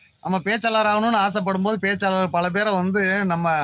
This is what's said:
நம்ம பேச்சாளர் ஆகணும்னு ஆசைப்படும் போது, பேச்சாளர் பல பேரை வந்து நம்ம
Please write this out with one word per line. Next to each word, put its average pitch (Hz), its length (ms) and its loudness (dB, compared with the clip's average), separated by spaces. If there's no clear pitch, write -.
நம்ம 180 160 -2
பேச்சாளர் 214 520 0
ஆகணும்னு 214 360 2
ஆசைப்படும் 190 360 0
போது, 214 160 0
பேச்சாளர் 190 520 0
பல 175 200 0
பேரை 208 220 0
வந்து 190 520 0
நம்ம 170 220 0